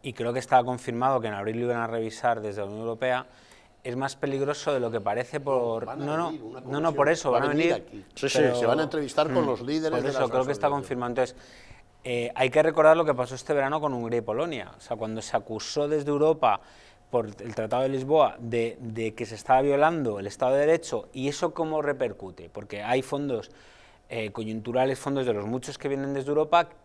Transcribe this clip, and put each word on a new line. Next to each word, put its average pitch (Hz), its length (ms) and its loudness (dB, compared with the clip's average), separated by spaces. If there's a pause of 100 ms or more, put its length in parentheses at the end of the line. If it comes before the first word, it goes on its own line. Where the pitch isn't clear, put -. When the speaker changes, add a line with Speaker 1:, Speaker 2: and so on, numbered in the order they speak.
Speaker 1:
y 123 120 -10
creo 117 180 -4
que 127 80 -2
estaba 127 240 4
confirmado 127 560 0
que 113 80 -4
en 107 60 -2
abril 104 260 -4
lo 120 60 -2
iban 120 160 0
a 117 60 -2
revisar 113 520 -2
desde 107 220 -6
la 98 60 -4
Unión 104 140 -10
Europea, 123 460 -2 (560)
es 123 140 -6
más 135 180 -4
peligroso 139 580 -2
de 131 60 2
lo 120 100 0
que 113 120 -4
parece 113 400 -4
por 120 440 0
Speaker 2:
Van 131 180 -8
a - 20 -4
Speaker 1:
no, 151 120 -2
no, 170 100 -2
Speaker 2:
venir, 151 160 -10
una 120 180 -14
Speaker 1:
no, 123 60 -18
no, 123 40 -6
Speaker 2:
comisión. 151 240 0
Speaker 1:
por 143 140 4
eso, 147 220 2
Speaker 2:
Va 120 60 4
a - 40 4
Speaker 1:
van 143 80 2
a 143 40 0
Speaker 2:
venir 160 200 4
Speaker 1:
venir, 107 120 -4
Speaker 2:
aquí. 101 200 -16 (100)
Speaker 3:
Sí, 139 140 -2
sí. 131 80 2
Speaker 1:
pero 127 180 4
Speaker 2:
Se 120 100 2
van 127 140 4
a 160 40 2
entrevistar 151 500 0
con 127 100 4
Speaker 1:
Mm. 147 40 2
Speaker 2:
los 120 140 -2
líderes 156 300 -2
Speaker 1:
Por - 120 0
Speaker 2:
de 135 60 0
Speaker 1:
eso 135 120 -2
Speaker 2:
las 127 80 2
Speaker 1:
creo 127 160 2
que 139 80 -2
está 147 140 0
Speaker 2:
asociaciones. 143 40 4 (120)
Speaker 1:
confirmado. 123 260 -4
Entonces, 123 260 0 (680)
eh, 120 280 -2
hay 131 160 2
que 151 140 6
recordar 156 320 8
lo 170 80 2
que 151 100 2
pasó 123 220 -2
este - 180 -4
verano 143 280 2
con 143 120 0
Hungría 117 260 0
y - 20 -2
Polonia. 117 560 -4
O - 40 -20
sea, - 160 -4
cuando 110 240 -4
se - 140 -8
acusó 113 540 -2
desde 147 200 0
Europa 147 520 4 (500)
por 117 140 2
el 107 300 -10
Tratado 113 280 0
de 135 60 2
Lisboa 135 500 4
de, 117 400 -2
de 113 340 -6
que 117 120 -8
se 110 100 -12
estaba 131 260 4
violando 143 580 2
el 98 80 -6
Estado 127 260 0
de 139 80 4
Derecho, 151 500 0
¿y 131 160 -6
eso 151 260 -2
cómo 156 280 -2
repercute? 107 680 -4
Porque 104 340 -10
hay 123 180 2
fondos, 135 500 -4 (580)
eh, 110 220 -6
coyunturales, 117 680 -2
fondos 139 280 -2
de 120 80 0
los 104 120 -2
muchos 127 320 -6
que 143 120 -6
vienen 139 240 -4
desde 135 160 -4
Europa 156 400 2 (160)